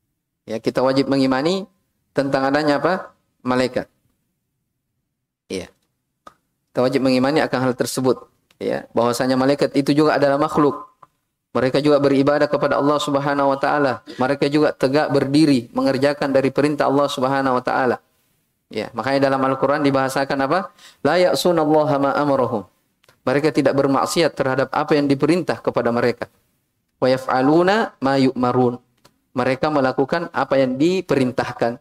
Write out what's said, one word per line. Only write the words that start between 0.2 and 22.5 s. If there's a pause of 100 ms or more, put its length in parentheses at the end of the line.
Ya,
kita
wajib
mengimani (480)
tentang
adanya
apa? (240)
Malaikat. (1600)
Ya. (960)
Kita
wajib
mengimani
akan
hal
tersebut, (320)
ya,
bahwasanya
malaikat
itu
juga
adalah
makhluk. (680)
Mereka
juga
beribadah
kepada
Allah
Subhanahu
wa
taala. (160)
Mereka
juga
tegak
berdiri
mengerjakan
dari
perintah
Allah
Subhanahu
wa
taala. (720)
Ya,
makanya
dalam
Al-Qur'an
dibahasakan (100)
apa? (240)
"La
ya'sunallaha
ma
amarahum." (560)